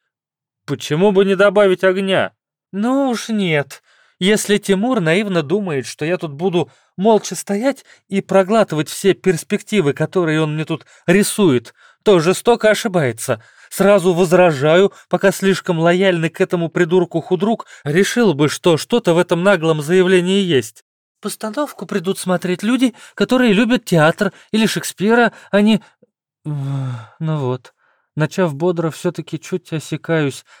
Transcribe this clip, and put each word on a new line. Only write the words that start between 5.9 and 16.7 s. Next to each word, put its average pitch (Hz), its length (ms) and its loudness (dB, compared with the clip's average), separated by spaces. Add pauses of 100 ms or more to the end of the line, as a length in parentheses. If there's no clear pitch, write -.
я 170 120 -2
тут 165 160 -8
буду 170 380 -2 (260)
молча 202 380 0
стоять 226 500 -6 (240)
и 196 120 -4
проглатывать 190 680 0
все - 260 0
перспективы, 185 760 -2
которые 156 500 -2
он 151 120 -4
мне 156 100 -6
тут 160 220 -8 (200)
рисует, 175 680 2 (280)
то 196 160 4
жестоко 202 520 2
ошибается. 143 720 -2 (260)
Сразу 196 460 2
возражаю, 170 760 4 (160)
пока 185 240 0
слишком 185 460 -2
лояльный 170 520 2
к - 100 -4
этому 175 280 -2
придурку 175 520 0